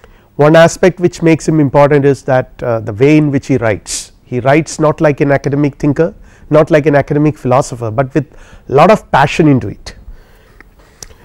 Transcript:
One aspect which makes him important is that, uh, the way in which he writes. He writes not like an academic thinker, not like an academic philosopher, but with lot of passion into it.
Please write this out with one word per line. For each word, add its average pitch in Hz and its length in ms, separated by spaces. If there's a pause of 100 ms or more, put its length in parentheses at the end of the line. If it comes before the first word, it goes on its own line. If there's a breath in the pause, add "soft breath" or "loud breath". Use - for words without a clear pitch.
(360 soft breath)
One 151 200
aspect - 440
which 175 220
makes 160 260
him 160 100
important 143 460
is 139 200
that, 127 380
uh, 117 180
the 110 120
way 135 240
in 151 140
which 135 160
he 135 100
writes. 110 560 (140)
He 120 140
writes 139 380
not 156 220
like 156 220
an 143 100
academic 143 440
thinker, 156 380 (360 soft breath)
not 151 200
like 156 140
an 147 100
academic 147 440
philosopher, 123 520
but 131 220
with 143 140 (420 soft breath)
lot 151 220
of - 200
passion 147 380
into 131 200
it. - 280 (1300 soft breath)